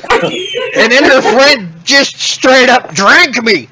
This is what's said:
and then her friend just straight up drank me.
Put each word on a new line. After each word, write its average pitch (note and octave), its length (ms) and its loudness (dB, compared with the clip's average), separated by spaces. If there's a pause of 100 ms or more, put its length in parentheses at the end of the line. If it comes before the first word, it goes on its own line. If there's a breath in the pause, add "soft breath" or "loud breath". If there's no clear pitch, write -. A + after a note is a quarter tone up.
and - 800 -4
then C4 120 2
her C4+ 180 4
friend B3 500 0 (120)
just C#4 360 -2
straight C4 500 0
up - 240 0
drank B3 500 2
me. F#3+ 280 -2